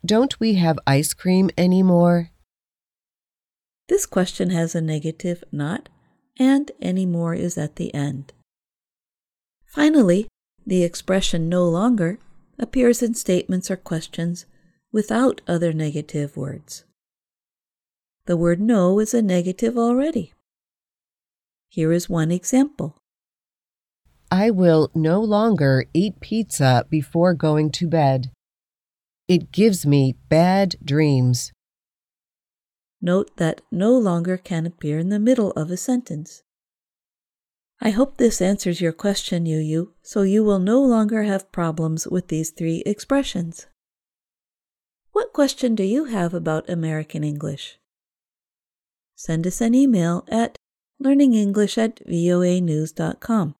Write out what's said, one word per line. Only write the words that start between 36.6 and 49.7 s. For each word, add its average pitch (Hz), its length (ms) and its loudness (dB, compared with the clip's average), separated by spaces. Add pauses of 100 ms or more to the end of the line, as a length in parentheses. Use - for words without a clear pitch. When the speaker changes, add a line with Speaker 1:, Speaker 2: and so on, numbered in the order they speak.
Speaker 2:
I 220 100 0
hope 247 280 0
this 233 220 2
answers 185 400 -2
your 165 120 0
question, 190 520 -4
Yu 156 140 -2
Yu, 156 340 -4 (100)
so - 200 -4
you 202 220 2
will 202 160 2
no 214 200 2
longer 220 440 2
have 196 260 -4
problems 160 560 -4
with 180 220 -4
these 160 220 -4
three 165 360 -6
expressions. 208 800 -4 (1400)
What 494 220 -4
question 269 420 0
do 208 80 -2
you 240 220 0
have 190 280 -4
about 160 380 -4
American 156 540 -4
English? 147 540 -8 (1400)
Send 165 300 -4
us 185 140 -6
an 233 140 2